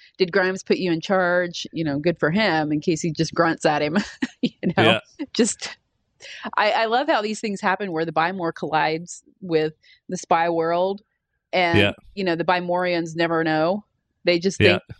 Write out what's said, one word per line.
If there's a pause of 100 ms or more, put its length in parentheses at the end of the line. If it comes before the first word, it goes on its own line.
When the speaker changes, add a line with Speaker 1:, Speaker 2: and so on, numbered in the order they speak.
(180)
Speaker 1:
"Did
Grimes
put
you
in
charge?"
You
know,
good
for
him.
And
Casey
just
grunts
at
him.
<laughs> (360)
You
know, (360)
Speaker 2:
Yeah.
Speaker 1:
just, (760)
I,
I
love
how
these
things
happen
where
the
Buy
More
collides (180)
with (380)
the
spy
world. (500)
And,
Speaker 2:
Yeah. (220)
Speaker 1:
you
know,
the
Buy
Morians
never
know. (380)
They
just
think,
Speaker 2:
Yeah.